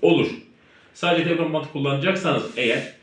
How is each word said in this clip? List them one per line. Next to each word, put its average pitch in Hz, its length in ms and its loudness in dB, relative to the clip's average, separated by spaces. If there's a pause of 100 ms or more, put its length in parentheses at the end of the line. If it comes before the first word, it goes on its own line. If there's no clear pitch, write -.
Olur. 160 280 4 (640)
Sadece 170 300 0
teflon 165 280 0
bant 151 200 -4
kullanacaksanız 139 840 -2
eğer, 123 340 -2 (100)